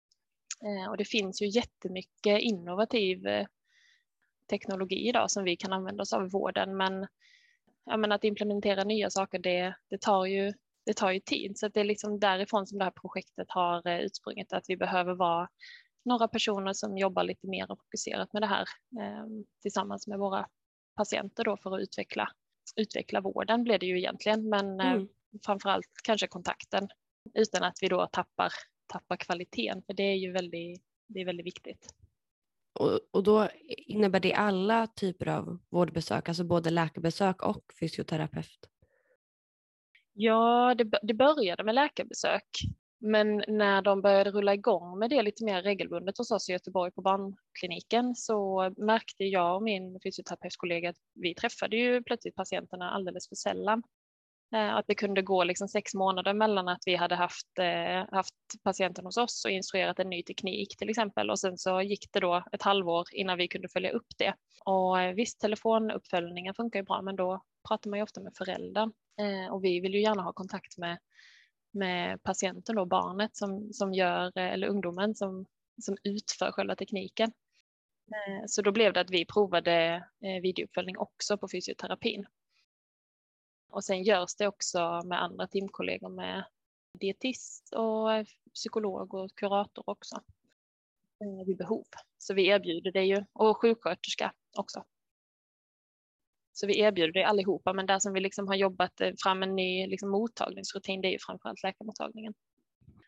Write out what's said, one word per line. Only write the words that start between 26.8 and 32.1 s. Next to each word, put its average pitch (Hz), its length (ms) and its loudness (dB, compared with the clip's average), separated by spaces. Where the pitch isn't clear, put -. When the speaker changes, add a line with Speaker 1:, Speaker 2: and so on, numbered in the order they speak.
Speaker 1:
utan 190 300 2
att 180 180 -2
vi 190 60 2
då 180 240 2
tappar, - 420 0
tappar - 300 -6
kvaliteten, 190 640 -6
för 196 100 -8
det 196 100 -2
är 196 120 2
ju 185 160 -4
väldigt, 175 520 -6
det 196 140 -8
är 180 40 -6
väldigt 175 200 -6
viktigt. - 480 -14